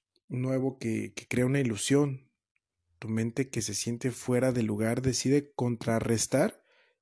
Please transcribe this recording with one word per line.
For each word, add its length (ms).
nuevo 520
que, 340
que 140
crea 180
una 140
ilusión. 720
Tu 120
mente 420
que 100
se 140
siente 340
fuera 420
de 120
lugar 400
decide 500
contrarrestar 1080